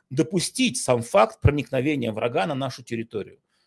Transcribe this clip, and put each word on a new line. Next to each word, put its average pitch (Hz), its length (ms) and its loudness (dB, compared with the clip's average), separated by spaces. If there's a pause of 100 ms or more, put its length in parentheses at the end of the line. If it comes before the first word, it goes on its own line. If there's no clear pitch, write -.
допустить 190 680 0
сам 123 240 2
факт 202 400 2
проникновения 135 720 0
врага 123 320 -2
на 151 100 -4
нашу 127 280 -6
территорию. 107 560 -8 (260)